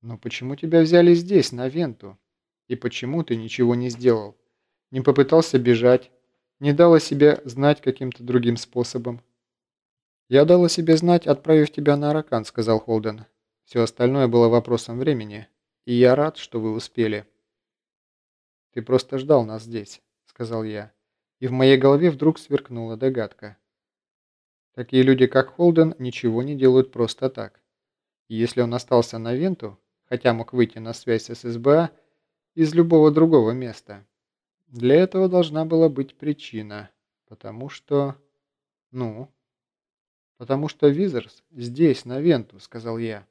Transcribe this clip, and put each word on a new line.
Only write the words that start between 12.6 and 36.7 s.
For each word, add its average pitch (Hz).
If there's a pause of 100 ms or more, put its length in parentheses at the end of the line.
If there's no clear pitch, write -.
Холден. 110 (400)
«Всё -
остальное 127
было 117
вопросом 120
времени, 113 (380)
и 123
я 123
рад, 151
что -
вы 110
успели». 107 (1500)
«Ты 120
просто 127
ждал 135
нас 110
здесь», 113 (240)
сказал 113
я, 107 (460)
и 127
в 120
моей 131
голове 143
вдруг 151
сверкнула 117
догадка. 110 (1160)
Такие 127
люди, 131
как -
Холден, 165
ничего 123
не 143
делают 131
просто 120
так. 107 (680)
И 113
если 117
он 120
остался 120
на 117
Венту, 139 (260)
хотя 120
мог 113
выйти 117
на 113
связь 117
с 120
С 117
Б 139
А 165 (640)
из 160
любого 165
другого 151
места, 110 (640)
для 123
этого 190
должна 160
была 160
быть 135
причина, 107 (360)